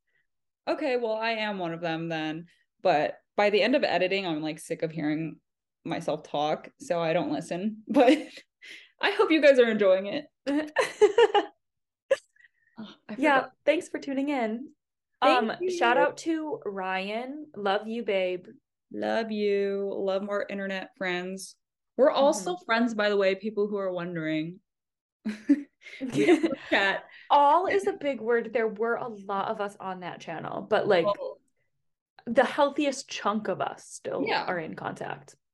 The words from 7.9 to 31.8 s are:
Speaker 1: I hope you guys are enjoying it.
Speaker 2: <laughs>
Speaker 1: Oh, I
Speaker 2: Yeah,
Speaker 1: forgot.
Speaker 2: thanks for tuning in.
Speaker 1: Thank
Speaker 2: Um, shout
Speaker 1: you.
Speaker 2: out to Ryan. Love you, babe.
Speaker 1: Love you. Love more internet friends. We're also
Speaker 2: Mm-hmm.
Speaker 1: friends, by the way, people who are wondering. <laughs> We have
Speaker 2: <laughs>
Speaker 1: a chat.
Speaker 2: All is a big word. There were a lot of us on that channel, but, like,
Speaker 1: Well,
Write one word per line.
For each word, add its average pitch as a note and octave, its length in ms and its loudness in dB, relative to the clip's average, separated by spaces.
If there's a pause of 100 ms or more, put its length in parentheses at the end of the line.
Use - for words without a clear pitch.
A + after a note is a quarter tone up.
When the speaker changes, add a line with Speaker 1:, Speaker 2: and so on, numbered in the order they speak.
Speaker 1:
I G4+ 100 2
hope G4 200 2
you D#4 100 4
guys C#4 180 8
are A#3 100 6
enjoying G3+ 380 4
it. D4 180 -6 (220)
Speaker 2:
<laughs> G4 1040 4 (1300)
Speaker 1:
Oh, G#3+ 120 -14 (180)
I G#3+ 100 -12
Speaker 2:
Yeah, C#4 220 4
Speaker 1:
forgot. - 120 -4 (140)
Speaker 2:
thanks D#4 220 2
for D4+ 120 -8
tuning C#4 280 -4
in. B3 400 -4 (540)
Speaker 1:
Thank B3 280 4
Speaker 2:
Um, F4+ 200 -4
shout B3 260 2
Speaker 1:
you. C#4 80 4
Speaker 2:
out - 140 0
to D#4 480 -6
Ryan. G3+ 880 -6
Love G3+ 320 -2
you, A3+ 160 -6
babe. F#3 440 -2 (440)
Speaker 1:
Love G#3+ 400 -2
you. G3+ 640 0
Love G3 280 -2
more G3+ 260 -4
internet F#3+ 480 -6
friends. F#3 580 -6 (400)
We're C#4 160 6
also D4+ 440 2
Speaker 2:
Mm-hmm. - 100 -16
Speaker 1:
friends, A#3 280 2
by G#3 140 2
the G#3 80 2
way, G3 200 2
people G#3 320 -2
who G#3 100 -4
are G3 160 -4
wondering. E3+ 640 -4 (640)
<laughs> A3 40 -4 (720)
We B3+ 240 0
have D#4+ 180 6
Speaker 2:
<laughs> - 0 -
Speaker 1:
a E4 60 2 (200)
chat. G3 340 2 (260)
Speaker 2:
All D4 380 6
is F#4+ 200 0
a F4 60 2
big C#4 260 -4
word. A#3 320 0
There A3+ 160 0
were A3 280 -2
a B3+ 120 -6
lot G3 420 -4
of G#3+ 120 -4
us G3+ 180 -6
on F#3 220 -8
that E3+ 180 -10
channel, - 500 -8
but, G#3 180 2
like, F3 180 4
Speaker 1:
Well, - 320 -4 (880)